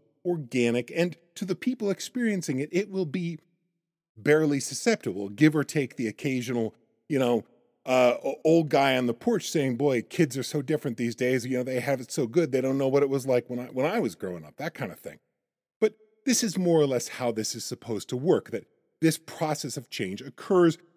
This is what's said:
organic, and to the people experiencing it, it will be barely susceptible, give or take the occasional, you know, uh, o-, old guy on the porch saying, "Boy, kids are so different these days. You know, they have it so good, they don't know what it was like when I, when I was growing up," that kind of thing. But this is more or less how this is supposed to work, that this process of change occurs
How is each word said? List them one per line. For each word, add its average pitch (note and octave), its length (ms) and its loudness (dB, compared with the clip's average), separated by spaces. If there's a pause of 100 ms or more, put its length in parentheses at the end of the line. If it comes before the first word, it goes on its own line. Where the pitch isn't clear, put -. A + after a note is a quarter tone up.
(240)
organic, B2 720 0
and E3+ 220 0 (160)
to - 100 -10
the F#3 100 -4
people A3 360 -4
experiencing F#3+ 720 -4
it, D3 120 -6
it G3 180 -2
will F#3+ 140 -2
be E3+ 340 -6 (800)
barely D3 420 2
susceptible, G#2 720 -2
give D3 260 4
or D3 100 0
take C#3 320 -4
the A#2 120 -4
occasional, A#2+ 680 -4 (320)
you C#3+ 120 -2
know, A#2+ 260 2 (400)
uh, B2+ 300 4 (100)
o-, C#3 180 -2
old D#3+ 280 4
guy C#3 260 4
on B2+ 100 0
the A#2+ 60 0
porch A3 380 -2
saying, C3+ 260 0
"Boy, C3+ 240 2
kids C3+ 380 -2
are C3 40 -4
so D3 200 -4
different C3+ 340 -4
these A#2 180 -2
days. B2+ 300 0
You B2+ 140 -4
know, B2+ 40 -2
they B2+ 180 -4
have B2+ 200 -2
it A#2+ 100 -16
so C#3 160 -2
good, C#3+ 260 0
they C3 100 0
don't C3+ 160 0
know C3+ 100 0
what C#3 140 4
it C#3 80 2
was C3 160 -2
like B2 240 2
when B2 80 -6
I, B2 80 -8
when B2+ 180 -4
I G3+ 160 0
was B2+ 140 -2
growing F2 320 -10
up," D2 100 -20
that E3 160 -8
kind A2+ 180 -8
of D#2 80 -16
thing. - 200 -16 (600)
But A3 160 2 (300)
this B3+ 180 2
is G#3+ 140 -4
more F3 240 4
or C#3+ 60 6
less B2+ 220 -2
how A#2+ 240 -4
this G#2+ 220 -4
is A#2 120 -10
supposed A2+ 420 -8
to B2+ 80 -4
work, C#3 340 2
that G2+ 160 -8 (380)
this D#3+ 140 2
process - 580 -6
of C3+ 140 -14
change G2+ 320 -6
occurs E3+ 560 4 (180)